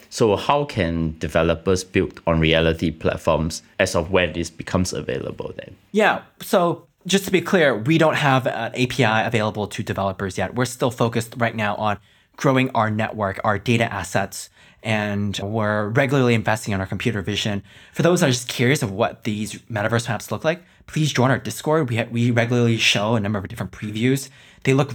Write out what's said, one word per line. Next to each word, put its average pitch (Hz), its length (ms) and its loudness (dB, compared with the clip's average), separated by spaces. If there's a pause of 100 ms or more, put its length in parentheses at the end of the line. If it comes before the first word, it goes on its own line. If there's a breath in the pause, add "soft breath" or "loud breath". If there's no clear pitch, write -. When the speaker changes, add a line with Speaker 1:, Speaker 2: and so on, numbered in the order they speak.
(100)
Speaker 1:
So 107 260 4
how 143 300 0
can 82 520 -2
developers 85 680 0
build - 420 -2
on 82 120 4
Reality 80 520 4
platforms - 720 -2 (160 soft breath)
as 95 180 0
of 87 140 -2
when 90 240 2
this 85 160 -4
becomes - 420 -2
available - 640 -6
then? - 180 -16 (180)
Speaker 2:
Yeah, 190 300 2 (200)
so 175 440 0 (200)
just 190 180 2
to - 60 -8
be 180 100 4
clear, 160 340 2
we 117 220 0
don't 156 200 4
have 131 300 2
an 113 280 -4
A 123 140 2
P - 160 0
I 110 180 4
available 107 460 0
to - 140 -8
developers 98 540 -4
yet. 95 180 -4
We're 123 120 0
still 123 240 -2
focused 117 480 -2
right 113 180 -2
now 104 200 -2
on 104 220 -2 (380 soft breath)
growing 131 380 2
our 110 160 2
network, 104 520 -2
our 104 160 2
data 117 320 0
assets, - 600 -6 (320 soft breath)
and 104 600 -2
we're 107 460 -2
regularly 127 460 2
investing 110 400 0
in 95 60 -2
our 95 60 -2
computer 104 360 -2
vision. 101 400 -4 (320 loud breath)
For - 80 -2
those 175 180 4
that 160 80 4
are 127 40 2
just 120 160 -4
curious 131 340 2
of 104 100 -2
what 101 320 -2
these 104 380 -4
metaverse 113 460 -2
maps 104 220 -6
look 110 140 -6
like, 170 180 0 (240 soft breath)
please 151 240 0
join 127 200 2
our 120 80 2
Discord. 151 500 -2
We 117 80 -2
ha-, 117 140 -2
we 120 200 2
regularly 117 460 2
show 110 380 0
a 113 60 0
number 101 180 -2
of 95 100 -8
different 95 240 -8
previews. 110 560 -2 (360 loud breath)
They 135 100 4
look 135 200 2